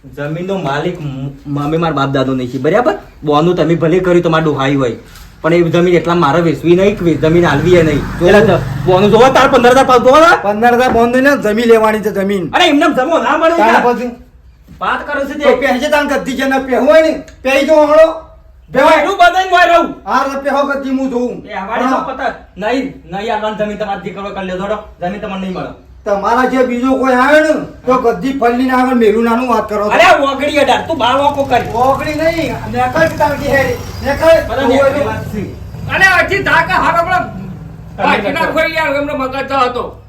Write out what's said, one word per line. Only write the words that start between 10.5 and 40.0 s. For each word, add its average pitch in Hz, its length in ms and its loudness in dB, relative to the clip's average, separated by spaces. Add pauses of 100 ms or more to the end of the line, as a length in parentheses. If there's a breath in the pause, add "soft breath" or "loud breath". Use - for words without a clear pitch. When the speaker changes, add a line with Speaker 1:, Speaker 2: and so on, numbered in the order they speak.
Speaker 2:
હજાર 247 160 2
બોન 233 200 2
દઈને 262 260 2
જમીન 214 300 0
લેવાની 220 320 4
છે, 208 100 -2
જમીન. 190 440 -2
Speaker 1:
અરે 339 140 2
એમને 302 180 4
જમો 294 320 0
ના 311 200 0
મળે 330 200 2
Speaker 2:
તાર 311 100 4
Speaker 1:
યાર. 240 280 2
Speaker 2:
પછી? 247 160 -8 (680)
Speaker 1:
વાત 226 280 -6
કરો 285 140 -4
છો 277 120 -8
Speaker 2:
તો 294 60 -10
Speaker 1:
તે. 269 160 2
Speaker 2:
પહેજે 262 340 -2
તાન 285 180 2
ગદ્દી - 260 -4
જેના 269 260 0
પહેવું 262 280 0
હોય 320 140 6
ને, 320 220 0 (200)
પહેરી 269 240 0
જો 311 60 4
હળો. 302 480 4 (500)
બેહો. 277 180 2
Speaker 1:
એટલું 320 280 2
બધાય 359 320 2
હોય 339 280 4
રહું. 294 180 0 (100)
Speaker 2:
હા, 247 180 0 (100)
તો 277 80 -8
પહેવો 277 220 0
ગદ્દી 277 260 -4
હું 262 200 -2
જોઉં. 240 380 -6
Speaker 1:
એ 214 60 -14
હવાડી 220 300 -6
Speaker 2:
હા. 262 140 0
Speaker 1:
તો 269 160 -6
પતા. 247 180 -6 (260)
નહીં, 214 360 -4 (120)
નહીં 202 280 -6
આલવાની 214 220 -4
જમીન 208 220 -6
તમારે 196 220 -6
જે 190 100 -10
કરો 196 200 -10
કરી 196 160 -10
લેજો, 185 180 -6
હેડો. 208 120 -4 (260)
જમીન 185 200 -6
તમને 190 180 -8
નહીં 185 140 -8
મળે. 151 140 -10 (380)
Speaker 2:
તમારા 214 400 0
જે 254 180 0
બીજો 247 320 -2
કોઈ 254 180 0
આવે 285 260 4
ને, 311 140 2 (320)
તો 247 80 2
ગદ્દી 233 460 -2
ફરીને 247 340 0
આવે, 254 200 2
મેલું 226 300 2
નાનું 233 240 0
વાત 220 220 -2
કરો 247 160 -4
છો. - 40 -2
Speaker 1:
અરે 262 120 2
આ 339 180 4
ઓગળી 277 380 -2
અઢાર, 254 300 0
તું 330 100 -4
બાર 247 200 0
વાંકો 285 260 0
કર. 247 180 0 (120)
Speaker 2:
ઓગળી 269 400 0
નહીં, 311 420 -2 (160)
નેકળ 254 460 -2
તારથી 285 300 -2
હેરી, 254 260 0 (320)
નેકળ. 302 420 4
Speaker 1:
બધા 262 200 -2
નેકળની 269 380 2
વાત 220 300 -8
છે. 208 60 -6 (480)
Speaker 3:
અરે 359 360 2
હજી 381 180 -2
ધાકા 330 300 0
હારો 339 300 0
પેલા 359 140 -2
Speaker 1:
તમે - 840 -10
Speaker 3:
ભાજી 285 180 0
Speaker 1:
નેકળો. 311 240 -2
Speaker 3:
નાખો - 140 -4
યાર, 320 360 -2
એમનો 285 220 -4
મગજ 262 300 -6
તો 277 100 -6
હતો. 247 520 -4